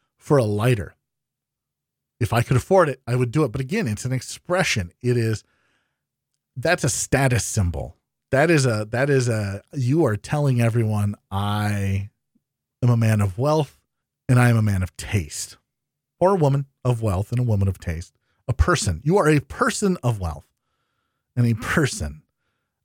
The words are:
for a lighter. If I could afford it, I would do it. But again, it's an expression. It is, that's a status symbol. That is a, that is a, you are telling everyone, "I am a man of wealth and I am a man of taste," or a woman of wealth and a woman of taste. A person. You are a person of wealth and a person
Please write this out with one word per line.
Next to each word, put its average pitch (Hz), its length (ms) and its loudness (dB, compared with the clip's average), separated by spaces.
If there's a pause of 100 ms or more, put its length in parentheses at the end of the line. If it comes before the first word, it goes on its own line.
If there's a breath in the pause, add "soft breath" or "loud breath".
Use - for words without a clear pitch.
(180)
for 151 200 0
a 123 80 2
lighter. 107 500 -2 (1200)
If 113 140 -2
I 117 80 2
could 131 140 0
afford 175 320 4
it, 135 180 -6
I 120 100 -4
would 123 160 -2
do 156 120 0
it. 123 80 -2
But 135 100 -6
again, 143 260 -4
it's 104 180 -6
an 127 80 -4
expression. 131 800 -2 (100)
It 123 160 0
is, 113 260 -2 (1120)
that's 160 280 -2
a 143 60 0
status 131 540 0
symbol. 78 540 -4 (340)
That 143 180 4
is 147 160 4
a, 107 260 -2
that 131 180 0
is 131 180 2
a, 104 340 -2 (120)
you 143 320 0
are 107 100 0
telling 139 460 0
everyone, 110 540 0 (140)
"I 101 800 -2 (680)
am 123 80 4
a 120 80 4
man 110 220 2
of 98 180 -2
wealth 147 420 -2 (500)
and 123 100 4
I 120 100 4
am 117 80 4
a 110 40 2
man 101 220 0
of - 120 -8
taste," - 640 -6 (640)
or 185 120 4
a 202 60 2
woman 139 300 2 (180)
of 120 160 0
wealth 98 300 -2
and 120 80 -2
a 123 40 0
woman 101 240 2
of 92 100 -2
taste. 85 360 -10 (340)
A 123 60 0
person. 98 500 0
You 170 140 2
are 165 100 2
a 151 140 4
person 202 600 -2
of 113 200 -2
wealth 78 240 -8 (920)
and 120 100 2
a 117 100 2
person 95 680 -4 (600)